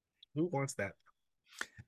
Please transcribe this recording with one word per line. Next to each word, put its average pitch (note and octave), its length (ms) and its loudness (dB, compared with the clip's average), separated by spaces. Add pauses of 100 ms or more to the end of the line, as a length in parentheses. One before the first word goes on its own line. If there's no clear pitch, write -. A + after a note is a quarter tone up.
(340)
Who D3+ 120 4
wants C#3 280 0
that? G2+ 200 -2 (920)